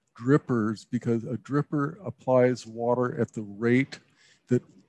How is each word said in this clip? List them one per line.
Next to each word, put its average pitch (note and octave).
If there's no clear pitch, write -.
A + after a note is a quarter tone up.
drippers, A#2
because A#2
a A#2+
dripper D3
applies B2+
water A#2+
at A2
the A2+
rate A#2
that B2